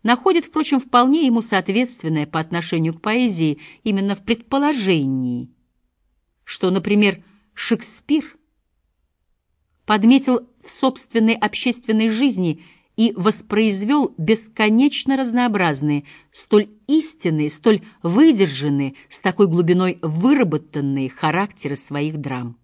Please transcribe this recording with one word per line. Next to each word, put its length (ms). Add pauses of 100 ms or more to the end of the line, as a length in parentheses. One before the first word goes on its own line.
находит, 400
впрочем, 340
вполне 480
ему 160
соответственное 840
по 120
отношению 560
к 60
поэзии 580 (240)
именно 320
в 80
предположении, 1300 (960)
что, 260
например, 540 (300)
Шекспир 800 (1500)
подметил 600 (160)
в 80
собственной 640
общественной 760
жизни 540 (340)
и 200
воспроизвел 1000
бесконечно 1000
разнообразные, 880 (260)
столь 380 (180)
истинные, 640
столь 320 (200)
выдержанные, 920 (140)
с 120
такой 280
глубиной 520
выработанные 1080
характеры 680
своих 420
драм. 460